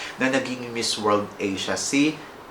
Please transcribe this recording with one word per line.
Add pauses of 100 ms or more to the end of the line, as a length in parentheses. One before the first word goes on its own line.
(180)
na
naging
Miss
World
Asia
si (340)